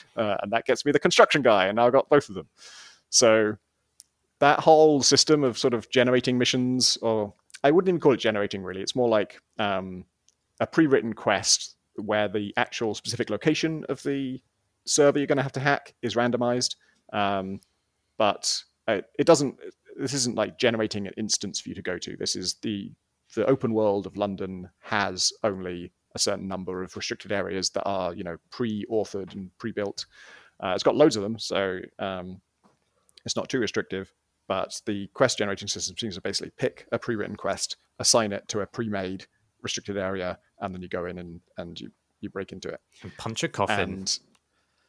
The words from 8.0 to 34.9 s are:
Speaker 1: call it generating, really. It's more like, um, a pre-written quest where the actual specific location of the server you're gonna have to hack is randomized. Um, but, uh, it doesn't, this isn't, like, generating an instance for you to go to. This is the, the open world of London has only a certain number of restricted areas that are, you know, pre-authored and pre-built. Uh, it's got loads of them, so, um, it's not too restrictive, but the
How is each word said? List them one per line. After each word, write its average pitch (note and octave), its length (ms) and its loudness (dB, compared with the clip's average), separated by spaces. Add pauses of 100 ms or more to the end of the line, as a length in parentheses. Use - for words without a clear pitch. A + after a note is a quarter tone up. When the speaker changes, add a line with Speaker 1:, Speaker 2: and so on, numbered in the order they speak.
Speaker 1:
call C#3+ 120 6
it G#2+ 60 2
generating, G#2 440 -2
really. F#2 180 -8
It's - 160 -8
more B2 120 2
like, G#2+ 320 0 (180)
um, F#2+ 460 -4 (560)
a A2+ 60 0
pre-written C3+ 460 4
quest - 640 0 (200)
where G#2 320 0
the G2+ 280 -4
actual A2+ 380 -2
specific - 340 -6
location D#3 600 -2
of C3 140 -8
the C#3 380 -6 (460)
server C#3+ 320 6
you're C#3 80 0
gonna C#3 160 2
have C#3 100 -4
to C3 80 -6
hack - 420 -2
is A2 120 -4
randomized. A#2+ 600 0 (360)
Um, G2 480 -2 (580)
but, - 440 0 (240)
uh, G#2+ 140 0 (180)
it D3 80 2
doesn't, D3 300 4 (420)
this C#3 140 -6
isn't, B2 240 -2
like, G2+ 220 -2
generating A2 480 0
an - 100 -12
instance G#2 420 -6
for - 120 -10
you F#2 40 -10
to F#2 60 -10
go F2+ 160 -4
to. G2+ 200 -12
This - 200 -4
is F#2 240 -6
the, G2+ 320 -6 (420)
the G#2 120 0
open C3 260 0
world G#2 340 0
of F#2+ 120 -12
London F#2+ 500 -6 (120)
has F#2+ 520 -2 (100)
only F2+ 480 -4 (240)
a - 40 -10
certain G2 280 -2
number F#2 360 -6
of F2+ 140 -12
restricted G#2 360 -8
areas F#2 380 -2
that - 140 -4
are, F#2 300 -2
you F#2+ 100 -10
know, E2+ 120 -8 (140)
pre-authored G#2 800 -4
and F#2+ 240 -12
pre-built. G#2 480 -6 (560)
Uh, F#2+ 140 -2
it's - 100 -4
got A2+ 120 4
loads C#3+ 200 6
of G#2 60 -2
them, G#2+ 160 -4
so, F#2 420 -2 (180)
um, F#2 440 -8 (800)
it's - 120 -6
not G#2 120 -4
too C3 120 0
restrictive, F#2+ 520 -4 (360)
but - 360 -4
the G2+ 300 -4